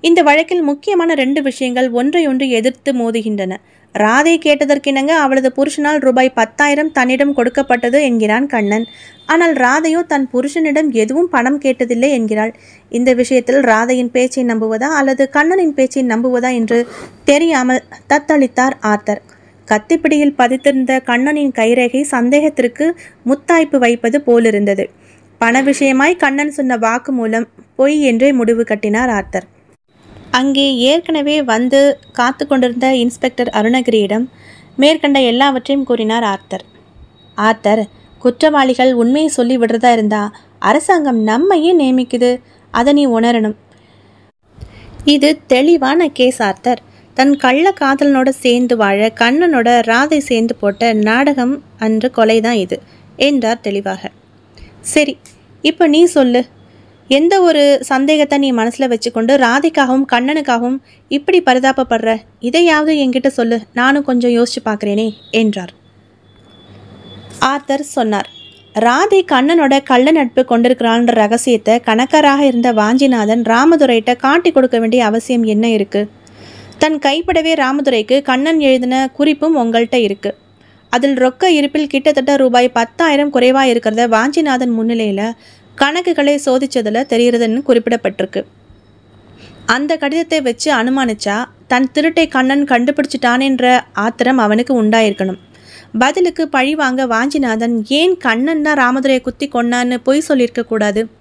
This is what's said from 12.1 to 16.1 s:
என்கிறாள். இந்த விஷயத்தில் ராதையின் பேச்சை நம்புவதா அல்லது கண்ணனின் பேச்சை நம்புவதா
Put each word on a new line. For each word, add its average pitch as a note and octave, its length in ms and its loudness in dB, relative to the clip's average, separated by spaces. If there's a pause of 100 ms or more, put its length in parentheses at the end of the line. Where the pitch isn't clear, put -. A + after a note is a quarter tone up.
என்கிறாள். A3 400 -2 (400)
இந்த B3 220 0
விஷயத்தில் B3 500 0
ராதையின் A#3+ 480 0
பேச்சை B3+ 320 -2
நம்புவதா A3 500 -2
அல்லது C4+ 360 0
கண்ணனின் D#4+ 440 0
பேச்சை C4 320 -2
நம்புவதா B3 480 -2